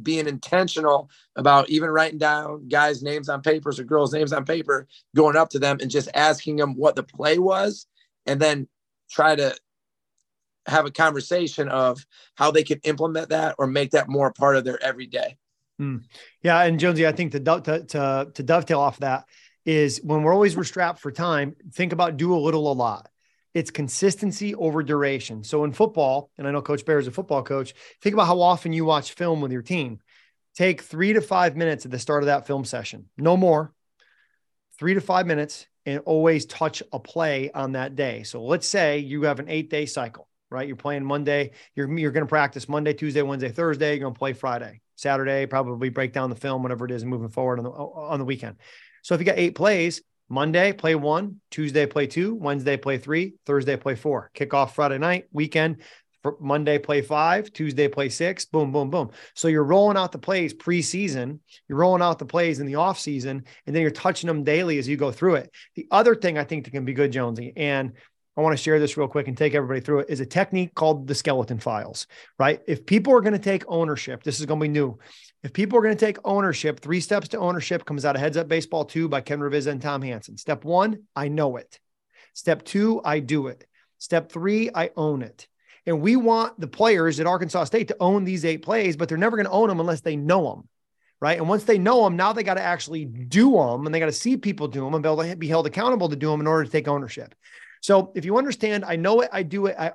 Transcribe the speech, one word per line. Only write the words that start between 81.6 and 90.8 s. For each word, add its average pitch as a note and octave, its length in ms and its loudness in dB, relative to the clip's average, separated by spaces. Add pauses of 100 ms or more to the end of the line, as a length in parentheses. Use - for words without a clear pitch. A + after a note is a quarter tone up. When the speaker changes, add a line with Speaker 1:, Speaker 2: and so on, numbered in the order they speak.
Speaker 2:
Step D#3+ 280 0
two, A3 420 0
I D3+ 160 0
do C#3 260 -2
it. - 200 -14 (300)
Step E3 340 -2
three, G#3 440 0
I E3+ 240 0
own D3+ 240 0
it. - 260 -16 (380)
And E3 160 0
we G#3+ 120 4
want A3+ 460 2
the D#3 60 -6
players E3 540 2
at D#3+ 60 0
Arkansas F3 380 0
State A3 240 0
to - 120 -6
own F#3+ 240 4
these F3+ 200 -2
eight D#3+ 180 -2
plays, F#3+ 360 0
but E3 100 -2
they're D#3+ 80 -4
never A3 220 0
gonna G3 120 -2
own G#3+ 180 4
them F3+ 120 0
unless E3 220 -2
they D#3+ 120 -4
know D3 380 2
'em, - 160 -16 (520)